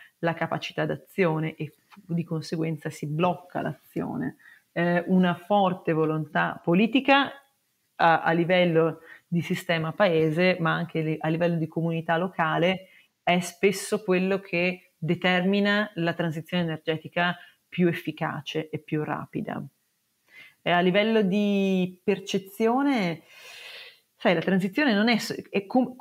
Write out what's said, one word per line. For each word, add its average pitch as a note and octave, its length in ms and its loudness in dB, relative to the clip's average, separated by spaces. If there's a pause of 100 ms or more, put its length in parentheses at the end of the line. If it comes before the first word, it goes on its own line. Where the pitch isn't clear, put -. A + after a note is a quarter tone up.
(200)
la E3+ 140 0
capacità - 520 -4
d'azione D#3 680 -2
e D#3 120 -8
f-, - 380 -20
di E3+ 180 -2
conseguenza D#3+ 680 -6
si D3+ 160 -8
blocca E3 560 -2
l'azione. - 760 -8 (340)
Eh, F3 360 0
una F#3 280 4
forte F#3 560 0
volontà D#3 720 -2
politica B3+ 680 2 (640)
a, E3 260 4
a E3 80 2
livello E3 680 2 (260)
di F3 140 0
sistema D#3+ 500 -2
paese, E3+ 680 2
ma D#3+ 140 0
anche E3 280 -2
li-, D#3 180 -2
a - 80 -4
livello E3+ 300 0
di D#3+ 100 -2
comunità E3 500 -2
locale, F3 680 0 (340)
è F3 200 2
spesso G3+ 640 -2
quello F#3 360 0
che F3+ 540 -4 (100)
determina F#3+ 920 0
la E3+ 180 -2
transizione E3+ 500 -4
energetica D#3+ 720 -4 (320)
più F3+ 220 2
efficace D#3 800 -6
e D3+ 100 -8
più D3+ 240 -4
rapida. - 580 -6 (1000)
E E3 100 0
a F3 80 4
livello G#3 440 4
di G3 800 2
percezione, G#3 1200 0 (920)
sai, G3 180 2
la E3 60 2
transizione G3+ 540 2
non G#3+ 160 2
è A#3 80 2
s-, - 320 -8
è G3 160 -4
com-, B3+ 360 0